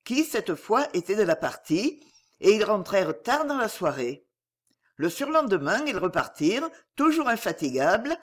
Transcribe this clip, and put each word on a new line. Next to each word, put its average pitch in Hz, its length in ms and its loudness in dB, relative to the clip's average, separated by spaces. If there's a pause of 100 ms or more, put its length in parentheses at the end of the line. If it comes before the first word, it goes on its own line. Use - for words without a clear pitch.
qui, 254 200 0
cette 220 300 -4
fois, 240 380 0
était 180 240 -2
de 214 60 2
la 170 120 2
partie, 165 680 -2 (360)
et 202 140 8
ils 214 80 2
rentrèrent 190 600 0
tard 294 240 0
dans 285 100 -2
la 233 140 -2
soirée. 135 560 -4 (680)
Le 151 120 0
surlendemain, 220 760 0
ils 254 100 -4
repartirent, 180 720 -2 (260)
toujours 302 340 2
infatigables, 196 920 0